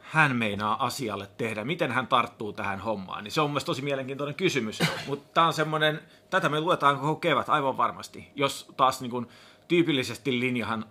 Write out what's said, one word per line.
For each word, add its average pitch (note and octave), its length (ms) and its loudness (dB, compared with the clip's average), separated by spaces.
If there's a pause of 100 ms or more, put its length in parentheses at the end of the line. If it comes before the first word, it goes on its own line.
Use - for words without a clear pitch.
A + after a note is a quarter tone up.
hän D3 360 2
meinaa G#2+ 500 0
asialle G#2 500 -6
tehdä, A2 280 -4
miten D#3 280 -2
hän B2 140 -2
tarttuu A#2 460 0
tähän G2+ 280 -6
hommaan, G2+ 440 -6
niin G#2 80 -12
se D#3+ 80 2
on D3+ 40 6
mun D3 80 0
mielestä C#3+ 140 -2
tosi C3+ 160 -4
mielenkiintoinen C#3 520 -6
kysymys. C3+ 440 0 (160)
<coughs> - 140 -10
Mut C#3 260 -8
tää E3 120 6
on D#3 60 2
semmonen, D#3 480 0 (300)
tätä F3+ 180 2
me D3+ 120 -2
luetaan D3+ 400 4
koko D3 160 0
kevät C#3+ 320 2
aivan C3+ 280 2
varmasti, A2+ 580 -4
jos C#3 320 -2 (100)
taas C3 240 4
niin B2+ 100 -8
kun A#2+ 180 -6 (400)
tyypillisesti C3+ 720 2
linjahan A2+ 500 -2